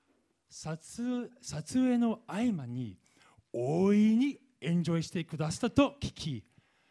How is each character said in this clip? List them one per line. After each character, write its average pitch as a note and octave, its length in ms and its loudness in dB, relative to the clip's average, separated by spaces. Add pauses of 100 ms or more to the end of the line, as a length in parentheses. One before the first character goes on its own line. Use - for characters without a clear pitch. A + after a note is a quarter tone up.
(480)
撮-、 A#3+ 840 -8 (120)
撮 - 360 -4
影 B3+ 200 4
の A#3 280 0
合 A3 260 -2
間 C#3+ 140 -6
に A#2+ 300 -6 (560)
大 D#3+ 420 2
い G#3+ 220 6
に C4+ 220 0 (220)
エ E3 120 -2
ン F3 100 2
ジ E3 100 -2
ョ E3 60 2
イ D#3+ 40 0
し - 80 -10
て E3 140 -4
く D#3+ 120 -12
だ D#3 140 -2
さ - 160 -2
っ A3+ 40 -2
た - 0 -
と C4 300 4
聞 - 140 -6
き、 C3 300 -6 (460)